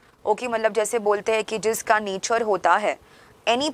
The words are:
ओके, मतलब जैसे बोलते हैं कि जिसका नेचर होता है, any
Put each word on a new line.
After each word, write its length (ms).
ओके, 240
मतलब 240
जैसे 260
बोलते 340
हैं 120
कि 140
जिसका 400
नेचर 440
होता 340
है, 220
any 260